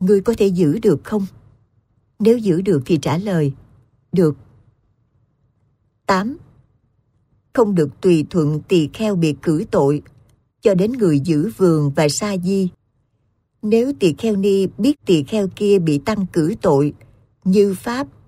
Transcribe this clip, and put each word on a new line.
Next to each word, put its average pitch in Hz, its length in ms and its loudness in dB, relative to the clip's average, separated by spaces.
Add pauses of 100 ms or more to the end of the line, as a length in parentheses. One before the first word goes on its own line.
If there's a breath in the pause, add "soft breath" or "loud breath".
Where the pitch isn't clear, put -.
ngươi 196 200 2
có 226 180 -2
thể 208 80 2
giữ 180 320 0
được 202 260 0
không? 202 220 -4 (920)
Nếu 226 200 4
giữ 190 220 0
được 190 260 0
thì 160 160 0
trả 147 160 -2
lời, 170 340 -2 (600)
được. 160 240 2 (1700)
Tám, 202 300 -2 (1160)
không 208 220 2
được 151 260 -2
tùy 170 300 2
thuận 151 380 -2
tỳ 160 240 2
kheo 214 240 -4
bị 160 260 0
cử 156 280 -2
tội, 147 320 0 (580)
cho 208 140 2
đến 196 180 0
người 180 280 0
giữ 156 360 -2
vườn 160 340 0
và 147 180 0
sa 202 280 -4
di. 185 320 -2 (920)
Nếu 226 380 0
tỳ 165 180 2
kheo 220 180 -2
ni 196 300 0 (120)
biết 277 280 -2
tỳ 160 160 2
kheo 202 340 -2
kia 202 220 2
bị 156 200 0
tăng 202 280 -4
cử 170 360 -2
tội, 147 320 2 (500)
như 196 300 2
pháp, 247 340 -8 (180)